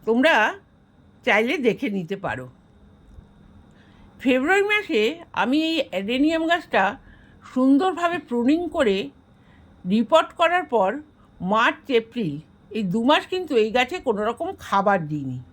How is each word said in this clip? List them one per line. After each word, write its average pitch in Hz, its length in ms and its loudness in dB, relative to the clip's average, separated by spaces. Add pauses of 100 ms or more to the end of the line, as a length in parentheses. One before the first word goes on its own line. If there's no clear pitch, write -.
তোমরা 262 300 4 (920)
চাইলে 233 320 2
দেখে 247 320 0
নিতে 196 280 -6
পারো। 127 280 -8 (1700)
ফেব্রুয়ারি 294 460 2
মাসে 415 360 0 (340)
আমি 240 280 0
এই 320 180 -2
অ্যাডেনিয়াম 262 640 -2
গাছটা 320 380 0 (640)
সুন্দরভাবে 330 760 2
প্রুনিং 240 360 0 (100)
করে 233 280 -2 (880)
রিপোর্ট 233 480 2
করার 349 320 0
পর 202 240 0 (500)
মার্চ, 220 440 0 (100)
এপ্রিল 226 420 -2 (360)
এই 214 160 -4
দু 208 160 -2
মাস 311 240 4
কিন্তু 359 300 -6
এই 220 140 2
গাছে 247 280 0
কোনো 214 240 -2
রকম 240 240 -4 (120)
খাবার 196 480 0
দিইনি 135 320 -6 (140)